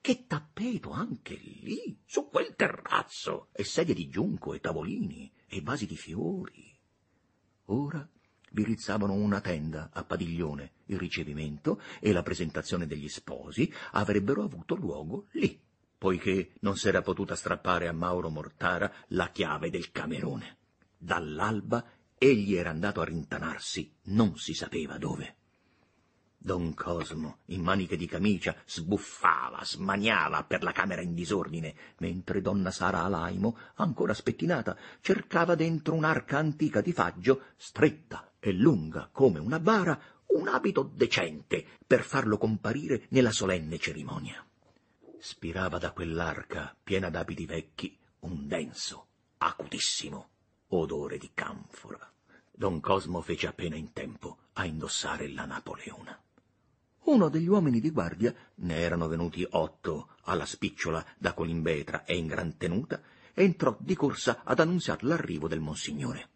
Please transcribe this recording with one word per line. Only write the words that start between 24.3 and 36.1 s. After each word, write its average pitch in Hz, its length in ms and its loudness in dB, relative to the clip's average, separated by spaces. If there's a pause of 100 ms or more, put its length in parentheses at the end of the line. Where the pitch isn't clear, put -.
si - 180 -6
sapeva - 420 -6
dove. - 380 -6 (1080)
Don 87 320 -2
Cosmo, 80 720 -6
in 90 140 -4
maniche 90 360 2
di 85 100 -4
camicia, 90 480 2 (100)
sbuffava, 80 1000 0
smaniava 95 840 0
per - 180 -2
la 87 80 -2
camera 92 300 0
in 87 120 -2
disordine, 82 640 -2 (220)
mentre 92 440 -2
donna 98 300 0
Sara 92 320 0
Alaimo, 95 540 0 (180)
ancora 156 380 2
spettinata, 123 600 0 (260)
cercava 175 520 2
dentro 160 400 2
un'arca 156 440 2